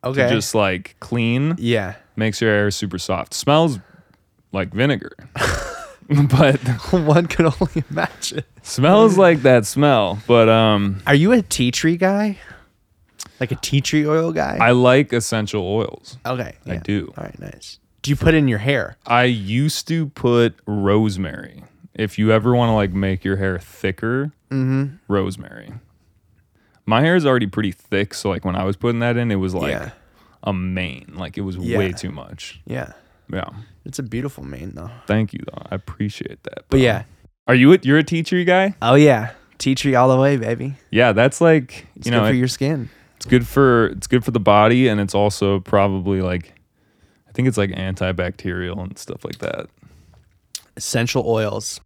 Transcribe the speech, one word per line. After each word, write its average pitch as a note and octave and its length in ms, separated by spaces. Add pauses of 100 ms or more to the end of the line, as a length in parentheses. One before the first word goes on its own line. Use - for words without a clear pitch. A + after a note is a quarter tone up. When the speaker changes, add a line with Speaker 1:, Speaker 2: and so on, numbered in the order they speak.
Speaker 1:
Okay. C3 240
Speaker 2:
To B2 80
just, - 180
like, F#2+ 460
clean. A#2+ 580
Speaker 1:
Yeah. A2 380 (180)
Speaker 2:
Makes A2 260
your A2 120
hair G#2 180
super F#2+ 280
soft. - 360
Smells D3 460 (720)
like F#2+ 200
vinegar. B2+ 420 (200)
<laughs> - 140 (600)
But C#3+ 500
Speaker 1:
<laughs> B2 340
One E3 340
could E3 200 (140)
only E3 300
imagine. - 540 (180)
Speaker 2:
Smells F3+ 560
like E3+ 240
that B2+ 240
smell. A2+ 600
But, A#2 220
um, G#2 580
Speaker 1:
Are D3 80
you F3 180
a A#3 100
tea B2+ 280
tree E3 280
guy? G3 400 (1000)
Like B2+ 120
a - 40
tea - 260
tree D3+ 240
oil D#3+ 260
guy? D#3+ 260
Speaker 2:
I A#2 120
like B2+ 420
essential G#2+ 500
oils. G#2 640
Speaker 1:
Okay. B2 300 (120)
Speaker 2:
I F2+ 80
Speaker 1:
Yeah. E2+ 80
Speaker 2:
do. - 360
Speaker 1:
All - 60
right, - 140
nice. - 400 (220)
Do C#3 100
you C#3 60
put D#3+ 160
in D3 160
your G#2+ 120
hair? B2 360 (100)
Speaker 2:
I A#2+ 180
used A#2+ 640
to E3 180
put A#2+ 480 (120)
rosemary. G2+ 1000 (280)
If G#2+ 260
you A2 140
ever A2 220
wanna, A#2+ 200
like, G2+ 180
make F#2+ 320
your G2 120
hair F#2+ 220
thicker, A#2 720 (180)
Speaker 1:
Mm-hmm. C3+ 440 (140)
Speaker 2:
rosemary. F#2+ 680 (1120)
My A2 160
hair E3+ 140
is D#3+ 100
already B2 220
pretty G2+ 240
thick, - 420
so, - 160
like, F2 160
when F2+ 100
I F#2 80
was F#2+ 120
putting A#2 240
that A#2+ 180
in, A#2+ 120
it G2+ 60
was, F#2+ 180
like, D2 180
Speaker 1:
Yeah. - 180 (520)
Speaker 2:
a G2+ 120
mane. F#2 600
Like, F2+ 200
it G#2 60
was F#2 140
Speaker 1:
Yeah. A2+ 200
Speaker 2:
way F#2+ 160
too - 180
much. - 540
Speaker 1:
Yeah. - 280 (380)
Speaker 2:
Yeah. F2+ 200 (340)
Speaker 1:
It's - 140
a D3 40
beautiful B2 420
mane, C#2 300
though. F2 160 (160)
Speaker 2:
Thank G#2+ 280
you, - 60 (100)
though. - 200
I - 40
appreciate - 720
that, - 260
Speaker 1:
But - 0
Speaker 2:
bro. C3+ 100
Speaker 1:
yeah. A2+ 220 (440)
Speaker 2:
Are - 80
you C3+ 200
a, F#3 80
you're C#3+ 160
a D#3+ 60
tea E3 180
tree F3+ 220
guy? F#3 360
Speaker 1:
Oh, B2 140
yeah. C3 360 (280)
Tea C3+ 160
tree C3 200
all B2+ 140
the C3 120
way, C#3 180
baby. A#2 380 (140)
Speaker 2:
Yeah, A#2 220
that's, A#2 300
like, D#3+ 440 (100)
Speaker 1:
It's - 100
Speaker 2:
you A#2+ 60
know, A#2 80
Speaker 1:
good G#2+ 80
for A#2 60
Speaker 2:
it, B2+ 40
Speaker 1:
your B2+ 100
skin. C3+ 400 (280)
Speaker 2:
it's - 100
good B2 200
for, B2 420
it's - 180
good B2 180
for C3 60
the A#2 100
body, G#2+ 480
and G#2 120
it's G2+ 140
also G2 460
probably, F#2+ 640
like, F2+ 320 (720)
I - 40
think B2+ 160
it's, A2 100
like, G2+ 120
antibacterial F2+ 1120
and G2 160
stuff - 280
like - 140
that. - 260 (1120)
Speaker 1:
Essential A#2+ 500
oils. G#2+ 600